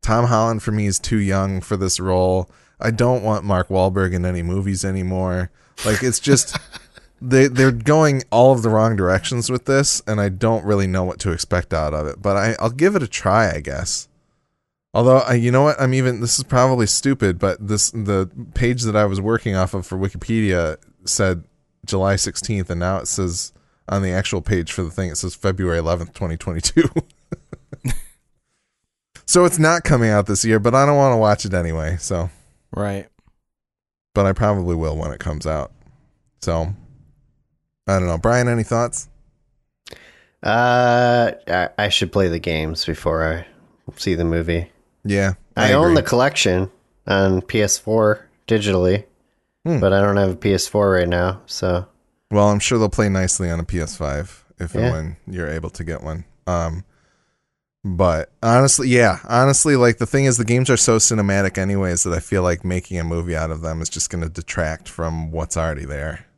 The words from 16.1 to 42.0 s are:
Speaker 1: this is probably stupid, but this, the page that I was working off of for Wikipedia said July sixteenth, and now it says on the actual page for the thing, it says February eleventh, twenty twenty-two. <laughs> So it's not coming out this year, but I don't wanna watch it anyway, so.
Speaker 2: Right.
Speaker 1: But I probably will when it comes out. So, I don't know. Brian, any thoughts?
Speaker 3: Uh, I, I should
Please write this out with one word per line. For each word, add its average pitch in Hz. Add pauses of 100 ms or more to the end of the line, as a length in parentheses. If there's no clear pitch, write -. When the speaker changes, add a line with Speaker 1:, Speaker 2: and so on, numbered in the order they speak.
Speaker 1:
this 117
is 135
probably 127
stupid, 101
but 98
this, 104
the 98 (240)
page 123
that 107
I 107
was 98
working 110
off 92
of 95
for 92
Wikipedia 95 (300)
said 92 (400)
July 98
sixteenth, 98
and 87
now 92
it 76
says 87 (340)
on 98
the 95
actual 92
page 87
for 95
the 82
thing, 92
it 76
says 90
February 92
eleventh, 82
twenty 82
twenty-two. 92 (960)
<laughs> 123 (1300)
So 180
it's 170
not 160
coming 120
out 104
this 101
year, 110
but 117
I 139
don't 143
wanna 135
watch 107
it 95
anyway, 82
so. 85 (460)
Speaker 2:
Right. 98 (1080)
Speaker 1:
But 101
I 98
probably 98
will 78
when 78
it -
comes 80
out. 78 (680)
So, 82 (1120)
I 98
don't 92
know. 85
Brian, 120
any 117
thoughts? 120 (1400)
Speaker 3:
Uh, 120 (160)
I, 90
I 104
should -